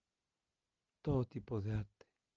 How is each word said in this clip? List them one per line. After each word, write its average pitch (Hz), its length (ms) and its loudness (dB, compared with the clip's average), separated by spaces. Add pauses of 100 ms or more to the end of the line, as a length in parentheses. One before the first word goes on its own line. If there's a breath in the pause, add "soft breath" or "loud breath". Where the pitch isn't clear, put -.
(1000)
todo 135 240 2
tipo 120 360 -4
de 107 140 0
arte. 107 160 -4 (460)